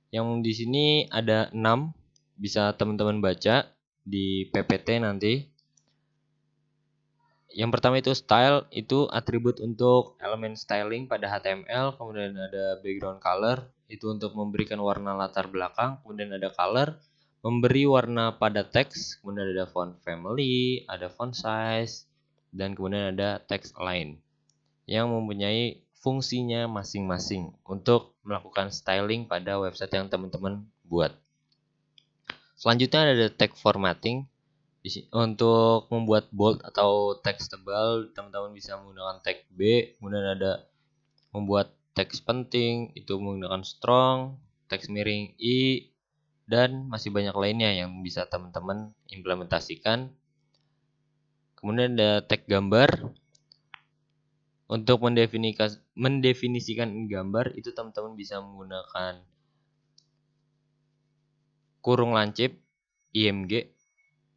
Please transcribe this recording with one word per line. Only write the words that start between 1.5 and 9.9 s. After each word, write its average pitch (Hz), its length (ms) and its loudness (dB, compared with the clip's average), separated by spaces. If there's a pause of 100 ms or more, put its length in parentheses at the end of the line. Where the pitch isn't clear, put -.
enam, 117 400 2 (400)
bisa 104 400 0
teman-teman 104 480 0
baca 101 480 2 (320)
di 95 480 -4
P 98 160 0
P - 40 4 (120)
T 117 160 0
nanti. 110 480 -2 (2000)
Yang 120 160 0
pertama 127 320 4
itu 131 160 2
style, 131 560 6
itu 131 400 0
atribut 117 480 -2
untuk 120 560 4